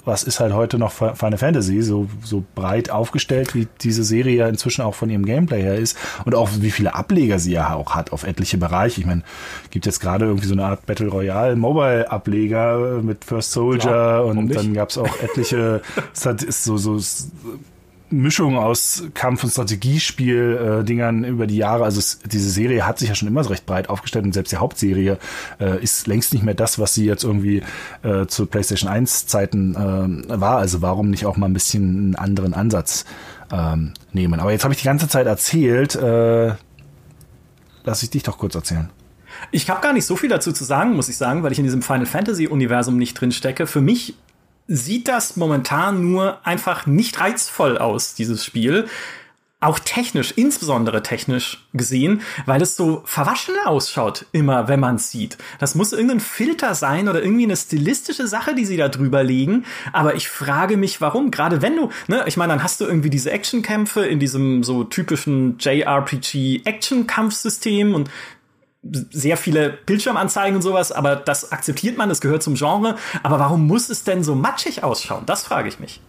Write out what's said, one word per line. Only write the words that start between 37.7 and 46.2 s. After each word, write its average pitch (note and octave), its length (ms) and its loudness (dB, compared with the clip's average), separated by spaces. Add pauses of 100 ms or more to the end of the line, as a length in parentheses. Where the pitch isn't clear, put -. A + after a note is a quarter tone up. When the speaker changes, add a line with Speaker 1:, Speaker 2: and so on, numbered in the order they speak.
Speaker 1:
lass A2 180 -2
ich A2+ 80 -4
dich C#3 140 -2
doch - 140 -4
kurz F#2+ 180 -2
erzählen. E2 340 -2 (600)
Speaker 2:
Ich - 180 0
hab - 120 -2
gar D4 100 2
nicht A#3+ 120 2
so G3 120 0
viel C#4 120 0
dazu F3 220 2
zu D3 140 -4
sagen, D#3+ 320 2
muss C3 120 0
ich A#2+ 80 -8
sagen, C#3 280 0
weil C3+ 80 0
ich C#3 80 0
in C#3 40 4
diesem B2+ 180 2
Final B2+ 240 0
Fantasy F3+ 420 0
Universum B2 480 2
nicht B2 180 0
drin B2 160 0
stecke. C3 380 -2
Für D3+ 120 0
mich G#3+ 360 2 (560)
sieht E3+ 360 -2
das B3 280 0
momentan E3 640 0
nur F#3 460 0